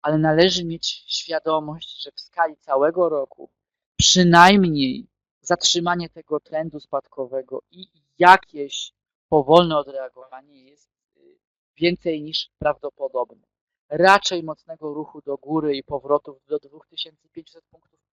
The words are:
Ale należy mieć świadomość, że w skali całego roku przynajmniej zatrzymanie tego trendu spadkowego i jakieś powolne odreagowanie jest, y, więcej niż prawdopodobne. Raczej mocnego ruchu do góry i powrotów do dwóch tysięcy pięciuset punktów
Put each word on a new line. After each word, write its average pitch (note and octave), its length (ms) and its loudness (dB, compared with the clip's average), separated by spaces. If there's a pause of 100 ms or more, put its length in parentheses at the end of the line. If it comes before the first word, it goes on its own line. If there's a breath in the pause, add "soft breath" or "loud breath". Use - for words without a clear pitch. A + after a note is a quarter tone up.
Ale D3+ 160 -2
należy E3+ 480 2
mieć E3 220 -10 (200)
świadomość, D#3+ 960 -6
że C#3+ 80 -18
w - 100 -20
skali D#3+ 360 -4
całego D#3+ 520 0
roku C#3 400 -8 (480)
przynajmniej F3 1080 4 (340)
zatrzymanie F3 680 -2
tego D3+ 300 -8
trendu D#3 400 -8
spadkowego C3 840 -10 (100)
i F3+ 160 -20 (320)
jakieś E3+ 760 2 (360)
powolne D#3+ 480 4
odreagowanie C3 840 -12
jest, C#3+ 260 -20 (280)
y, - 200 -20 (400)
więcej E3 440 -2
niż D#3 280 -10 (100)
prawdopodobne. C3+ 880 -8 (420)
Raczej F3+ 540 2
mocnego D#3 500 -14
ruchu D3+ 280 -14
do C#3 160 -10
góry D3+ 380 -4
i C3+ 80 -10
powrotów C#3+ 600 -6
do D3 140 -6
dwóch C#3+ 280 -20
tysięcy D#3+ 420 -16
pięciuset - 360 -20
punktów - 340 -20 (140)